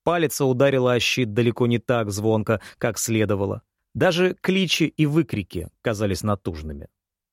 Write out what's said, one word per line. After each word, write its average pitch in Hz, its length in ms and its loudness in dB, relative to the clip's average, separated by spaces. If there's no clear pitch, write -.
Палица 165 400 0
ударила 131 480 4
о 123 80 2
щит 117 320 0
далеко 117 340 2
не 120 140 2
так 113 320 -2
звонко, 107 480 0
как 117 200 -4
следовало. 101 640 0
Даже 180 480 2
кличи 190 420 0
и 151 220 0
выкрики 113 640 -2
казались 101 420 -2
натужными. 78 640 -6